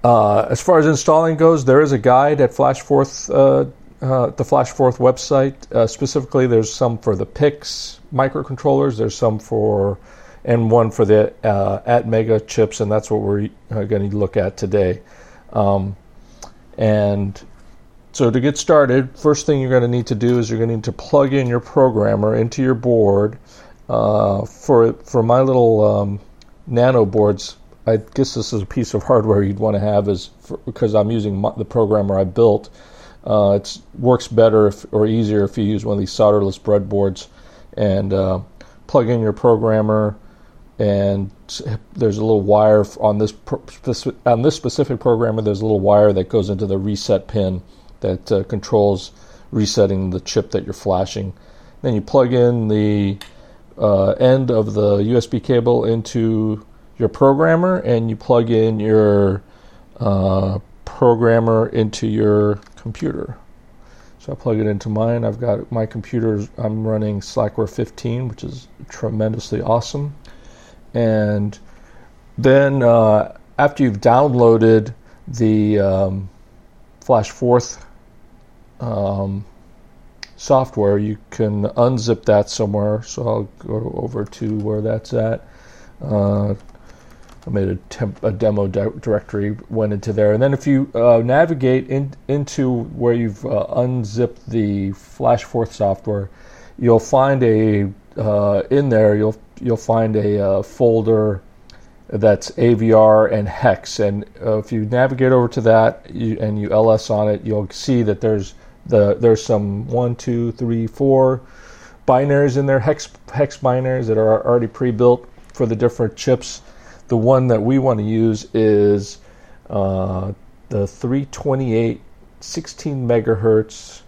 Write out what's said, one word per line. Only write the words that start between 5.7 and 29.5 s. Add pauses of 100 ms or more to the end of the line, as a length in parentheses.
Uh,
specifically,
there's
some
for
the
pix (120)
microcontrollers,
there's
some
for, (440)
and
one
for
the, (120)
uh,
Atmega
chips,
and
that's
what
we're, (200)
uh,
gonna
look
at
today. (520)
Um, (840)
and (720)
so
to
get
started,
first
thing
you're
gonna
need
to
do
is
you're
gonna
need
to
plug
in
your
programmer
into
your
board. (500)
Uh,
for,
for
my
little,
um, (460)
nano
boards, (300)
I
guess
this
is
a
piece
of
hardware
you'd